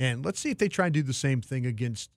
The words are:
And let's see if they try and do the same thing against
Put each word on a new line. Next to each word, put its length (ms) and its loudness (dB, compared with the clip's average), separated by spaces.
And 220 0
let's 160 -4
see 100 -2
if 80 -2
they 120 2
try 160 2
and 80 2
do 100 4
the 80 -2
same 300 2
thing 240 -4
against 520 -4